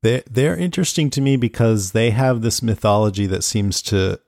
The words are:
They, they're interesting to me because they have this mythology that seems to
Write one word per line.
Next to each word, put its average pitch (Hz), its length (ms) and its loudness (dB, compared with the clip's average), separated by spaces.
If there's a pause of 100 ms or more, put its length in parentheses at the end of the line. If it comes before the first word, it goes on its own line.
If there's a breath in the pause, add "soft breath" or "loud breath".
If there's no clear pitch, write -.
They, 117 240 2
they're 139 300 0
interesting 170 540 -2
to 139 100 -2
me 139 160 2
because 113 540 0
they 113 180 2
have 123 320 0
this 113 220 -2
mythology 104 640 0
that 92 160 -2
seems 101 400 -2
to 95 440 0